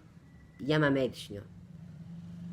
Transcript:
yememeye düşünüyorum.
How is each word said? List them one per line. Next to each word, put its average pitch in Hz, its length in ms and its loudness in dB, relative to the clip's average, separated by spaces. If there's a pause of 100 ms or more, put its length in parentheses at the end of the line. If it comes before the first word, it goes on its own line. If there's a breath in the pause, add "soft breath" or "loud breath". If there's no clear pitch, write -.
(600)
yememeye 139 540 6
düşünüyorum. - 380 -12 (1000)